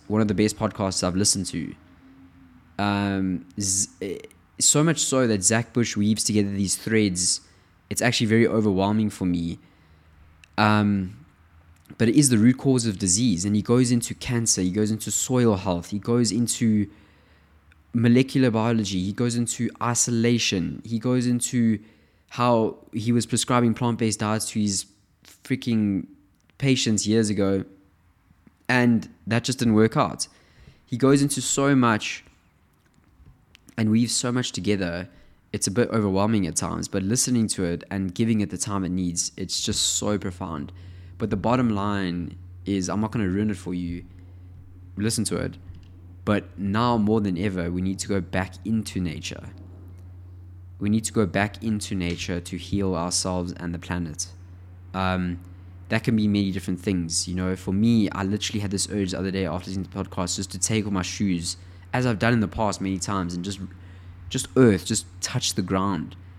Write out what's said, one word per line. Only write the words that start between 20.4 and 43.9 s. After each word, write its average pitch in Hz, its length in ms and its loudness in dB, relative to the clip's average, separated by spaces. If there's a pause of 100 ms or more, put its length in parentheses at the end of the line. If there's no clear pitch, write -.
He 113 140 -4
goes 123 280 0
into 120 520 2 (520)
how 120 460 2 (160)
he 113 180 -2
was 117 140 2
prescribing 120 480 2
plant-based 113 480 0
diets 107 300 -2
to 110 100 -2
his 101 240 0 (600)
freaking 110 600 0 (520)
patients 123 480 2
years 107 240 4
ago, 98 340 2 (1040)
and 123 400 4 (180)
that 117 180 0
just 127 140 -4
didn't 117 160 2
work 110 220 6
out. 117 320 -2 (560)
He 123 140 -6
goes 135 240 6
into 143 180 0
so 139 340 2
much 117 500 2 (1500)
and 110 120 2
weaves 113 240 4
so 123 160 -2
much 127 220 -2
together. 92 560 -2 (460)
It's 104 120 -2
a - 40 0
bit 117 180 2
overwhelming 104 580 2
at 78 100 -4
times, 85 300 -4
but 95 160 -4
listening 117 460 0
to 98 160 -4
it 85 260 -2
and 95 240 -4
giving 113 280 2
it 98 80 -4
the 92 80 -8
time 98 260 -2
it 85 60 -2
needs, 90 480 -2
it's - 240 -6
just - 340 0
so 104 220 -2
profound. 87 520 -8 (480)
But 107 120 -2
the 110 60 -2
bottom 117 340 2
line 98 680 -2 (260)
is, 95 240 0
I'm 90 120 -2
not 110 100 -2
gonna 110 180 -2
ruin 101 220 0
it 98 60 -4
for 92 180 -8
you. 87 300 -6 (920)